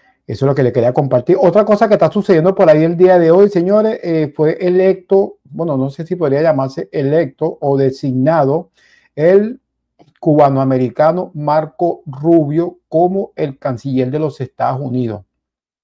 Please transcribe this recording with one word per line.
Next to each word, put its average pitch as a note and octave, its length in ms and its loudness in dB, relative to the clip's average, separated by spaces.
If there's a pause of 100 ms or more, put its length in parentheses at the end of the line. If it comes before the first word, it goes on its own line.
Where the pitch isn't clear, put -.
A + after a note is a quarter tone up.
(280)
eso A2+ 180 -4
es - 20 2
lo C#3+ 60 0
que C3+ 100 0
le B2 80 0
quería A#2+ 220 0
compartir. C3+ 480 0
Otra G3+ 240 2
cosa G#3+ 220 0
que G#3 80 2
está E3 160 2
sucediendo F#3 420 0
por F#3 160 4
ahí D#3 140 6
el E3+ 140 0
día F#3 200 6
de E3 140 4
hoy, G3 180 6
señores, G3+ 540 0
eh, D#3+ 320 -2
fue D#3 240 0
electo, F#3+ 840 0
bueno, D3+ 320 -6
no C3+ 140 -2
sé D#3+ 160 -12
si F3+ 100 -6
podría D3+ 280 0
llamarse C3+ 480 -2
electo D#3 720 -2
o C#3 160 0
designado C3+ 920 -2 (460)
el G3 440 0 (600)
cubanoamericano C#3+ 1120 0
Marco D#3 720 -4
Rubio D#3 760 -2 (100)
como F3+ 480 -2
el C#3+ 200 -6
canciller C3 540 -4
de D3 80 -4
los D#3 220 -6
Estados C3 400 -6
Unidos. A#2+ 420 -6 (600)